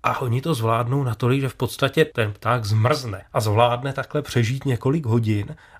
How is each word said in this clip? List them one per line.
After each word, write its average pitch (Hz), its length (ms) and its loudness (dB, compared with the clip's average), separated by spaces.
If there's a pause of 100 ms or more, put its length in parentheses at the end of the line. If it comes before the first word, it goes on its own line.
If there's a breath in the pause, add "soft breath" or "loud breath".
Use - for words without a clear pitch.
A - 180 0
oni 127 200 -2
to 165 140 -2
zvládnou 120 500 0
natolik, 123 360 0
že 135 80 -2
v - 60 -10
podstatě 135 500 0
ten 107 280 -2
pták 113 320 0
zmrzne 110 580 0 (100)
a 127 80 0
zvládne 120 520 2
takhle 143 300 -4
přežít 123 420 -2
několik 135 420 0
hodin 110 500 0 (220 loud breath)